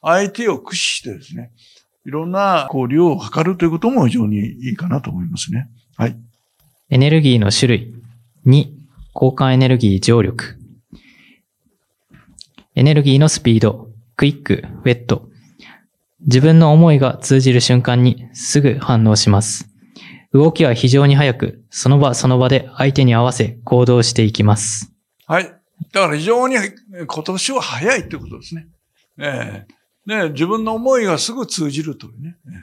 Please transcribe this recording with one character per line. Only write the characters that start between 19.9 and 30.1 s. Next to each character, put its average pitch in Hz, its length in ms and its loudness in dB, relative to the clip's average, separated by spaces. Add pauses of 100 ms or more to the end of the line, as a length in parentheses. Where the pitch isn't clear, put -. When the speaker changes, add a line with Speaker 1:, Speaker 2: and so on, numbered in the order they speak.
Speaker 2:
動 147 180 6
き 160 140 0
は 127 100 2
非 120 140 0
常 139 180 4
に 139 80 6
速 139 200 2
く、 - 360 -8
そ - 180 -2
の 139 120 6
場 135 140 2
そ - 120 -4
の 127 120 2
場 127 100 2
で 131 280 0
相 135 160 0
手 139 120 2
に 120 100 4
合 117 80 2
わ 123 100 0
せ 113 320 -4
行 123 200 2
動 120 180 4
し 113 100 -2
て 117 120 2
い 107 80 0
き 113 100 -2
ま 107 140 4
す。 - 360 -10 (340)
Speaker 1:
は 165 140 -2
い。 185 40 -6 (480)
だ 196 80 -2
か 180 80 0
ら 147 80 -4
非 156 80 -6
常 240 240 0
に 262 80 -2
今 185 680 -10
年 190 280 -6
は 262 100 -4
早 156 340 -4
い 208 40 -4
っ - 80 -14
て 160 80 -14
こ - 100 -16
と 117 140 -18
で - 40 -20
す 165 120 -16
ね。 160 100 -18 (520)
え 117 480 -10 (420)
え。 214 60 -6 (100)